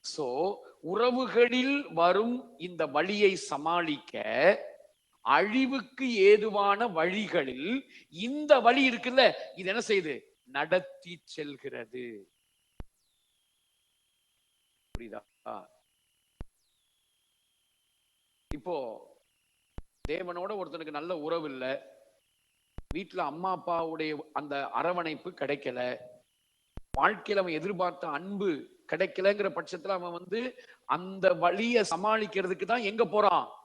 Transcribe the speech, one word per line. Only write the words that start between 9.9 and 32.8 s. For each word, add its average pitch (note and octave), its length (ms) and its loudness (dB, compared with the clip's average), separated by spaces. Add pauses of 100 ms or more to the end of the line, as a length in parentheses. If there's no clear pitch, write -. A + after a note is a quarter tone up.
நடத்தி F3 580 -2 (100)
செல்கிறது. B2+ 800 -10 (3000)
புரியுதா? G#2+ 280 -14 (3250)
இப்போ E3+ 260 -8 (1300)
தேவனோட F3 500 -6
ஒருத்தனுக்கு D#3 400 -10
நல்ல E3+ 200 -8
உறவு D#3+ 300 -4
இல்ல, C3 160 -10 (1300)
வீட்டுல F#3 260 -8 (120)
அம்மா F3+ 200 -6
அப்பாவுடைய E3 580 -4 (220)
அந்த C#3+ 220 -6 (160)
அரவணைப்பு D#3+ 600 -2
கிடைக்கல, C#3 500 -4 (1160)
வாழ்க்கையில G3 440 0
அவன் E3 160 -4
எதிர்பார்த்த F3 500 -4
அன்பு F#3 420 -4 (380)
கிடைக்கலங்கிற F#3+ 600 0
பட்சத்துல F#3 500 -6
அவன் F3 200 -8
வந்து F3+ 220 -6 (560)
அந்த F#3+ 380 -2
வலியை G3+ 560 2
சமாளிக்கிறதுக்கு G3 760 -2
தான் A3+ 240 0